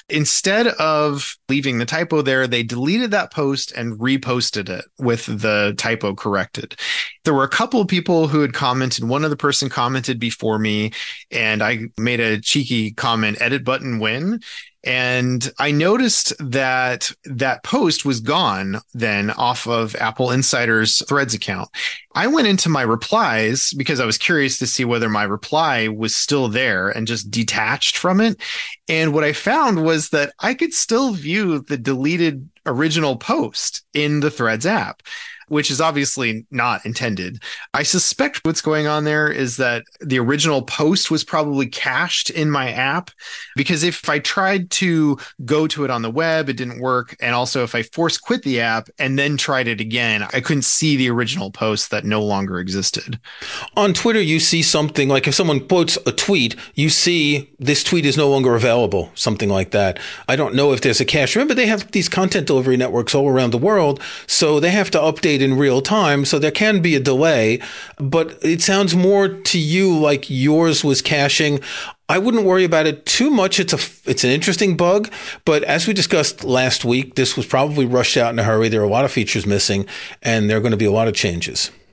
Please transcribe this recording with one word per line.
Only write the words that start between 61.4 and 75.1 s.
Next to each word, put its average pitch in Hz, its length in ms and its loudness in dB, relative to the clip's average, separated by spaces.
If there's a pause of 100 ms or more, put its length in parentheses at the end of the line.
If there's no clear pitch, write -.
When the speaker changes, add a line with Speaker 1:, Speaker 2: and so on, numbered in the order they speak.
Speaker 2:
they 240 120 2
have 214 240 -2
these 185 180 0
content 185 380 0
delivery 131 300 2
networks 123 380 0
all 139 140 4
around 131 220 2
the 117 80 0
world, 156 420 2 (260)
so 151 320 2
they 165 120 2
have 196 220 2
to 170 60 4
update 151 440 2
in 135 140 2
real 139 240 4
time. 143 440 2
So 147 140 2
there 147 120 2
can 214 300 2
be 165 160 4
a 135 40 2
delay, 131 600 2 (380)
but 160 440 0
it 165 200 2
sounds 190 340 2
more 196 320 4
to - 300 -2
you 170 380 2
like 147 320 2
yours 151 540 2
was 139 200 2
caching. 143 580 2 (480)
I 180 100 2
wouldn't 220 260 2
worry 185 200 4
about 160 220 4
it 151 200 -2
too 277 240 2
much. 190 280 2
It's 175 140 0
a, - 380 -4
it's 127 140 0
an 123 60 4
interesting 170 460 2
bug, 185 340 2 (340)